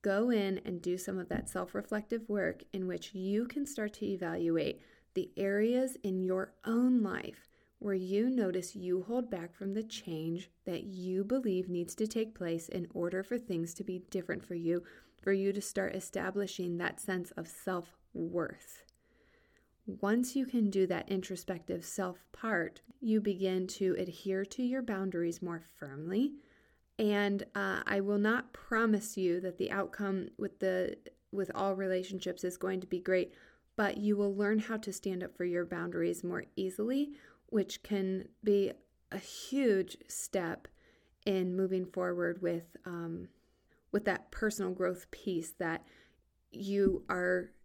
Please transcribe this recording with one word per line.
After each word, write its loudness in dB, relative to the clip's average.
Go 4
in 4
and -6
do 0
some -4
of -6
that -4
self-reflective -4
work 0
in -2
which -6
you 2
can -4
start -4
to -6
evaluate 0
the -2
areas 2
in 0
your 0
own 6
life -4
where 0
you 2
notice 2
you 0
hold -2
back -6
from -4
the -2
change -4
that -4
you -2
believe 0
needs -2
to 0
take -2
place -4
in -4
order 0
for -2
things -2
to -8
be -4
different -4
for -8
you, 2
for 2
you 4
to -2
start -2
establishing -2
that -2
sense -2
of -8
self-worth. -6
Once 2
you 2
can 4
do 4
that -2
introspective -4
self -6
part, -2
you 4
begin 2
to 0
adhere -2
to -6
your 0
boundaries -2
more -6
firmly. 0
And, 4
uh, 0
I 2
will 2
not 2
promise 2
you 2
that -6
the 0
outcome -2
with -6
the, 0
with -2
all 2
relationships -2
is -2
going -2
to -12
be 0
great, 2
but 2
you 4
will 2
learn 4
how -2
to -6
stand -2
up -10
for -2
your 0
boundaries 0
more -2
easily, 0
which 0
can 0
be 6
a -6
huge 2
step -4
in 2
moving 2
forward -2
with, -2
um, -6
with 2
that 0
personal -2
growth -2
piece -4
that -2
you 4
are 2